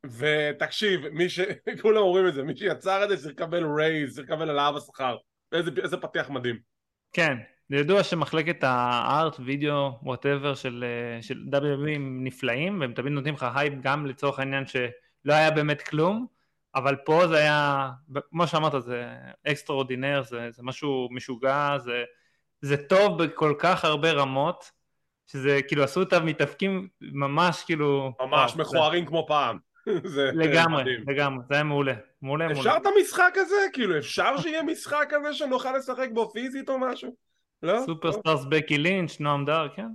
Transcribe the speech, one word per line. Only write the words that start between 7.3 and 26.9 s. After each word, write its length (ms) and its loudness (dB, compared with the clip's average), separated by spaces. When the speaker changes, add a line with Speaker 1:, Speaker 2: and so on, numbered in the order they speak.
Speaker 2:
זה 60 -2
ידוע 280 4
שמחלקת 580 0
הארט, 840 2
וידאו, 580 -2
whatever 520 -2
של, 320 -6
אה, 340 -6
של 280 -10
דאבליו 220 2
דאבליו 160 -2
אי 80 -2
הם 280 -6
נפלאים, 580 -2
והם 120 -4
תמיד 200 -4
נותנים 200 -4
לך 120 -6
הייפ 260 0
גם 240 -2
לצורך 340 -4
העניין 260 -2
שלא 680 -4
היה 180 6
באמת 300 0
כלום, 440 0
אבל 200 2
פה 220 6
זה 100 4
היה, 520 4
כמו 180 0
שאמרת, 360 0
זה 240 -8
אקסטראורדינר, 760 -2
זה, 280 -8
זה 120 -20
משהו 480 -2
משוגע, 680 0
זה, 260 -4
זה 160 2
טוב 460 4
בכל 360 2
כך 260 2
הרבה 260 2
רמות, 600 0
שזה 400 2
כאילו 160 2
עשו 180 0
את 120 2
המתאבקים 720 0